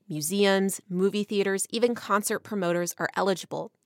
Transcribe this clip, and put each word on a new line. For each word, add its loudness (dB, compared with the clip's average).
museums, 2
movie 0
theaters, -2
even 0
concert -2
promoters -2
are -2
eligible, -2